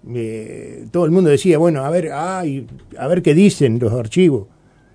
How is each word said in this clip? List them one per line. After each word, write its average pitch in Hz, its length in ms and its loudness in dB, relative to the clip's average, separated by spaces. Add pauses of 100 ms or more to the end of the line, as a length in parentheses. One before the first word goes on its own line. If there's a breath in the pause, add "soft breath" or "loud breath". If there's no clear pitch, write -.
(140)
Eh, 113 760 -10
todo 175 140 0
el 156 60 2
mundo 180 180 4
decía, 147 280 4
"Bueno, 156 280 0
a 139 40 -4
ver, 165 220 -2
ay, 151 560 -8 (300)
a 127 100 -6
ver 175 140 0
qué 160 120 2
dicen 147 460 4
los 113 140 0
archivos". 123 540 0 (480 soft breath)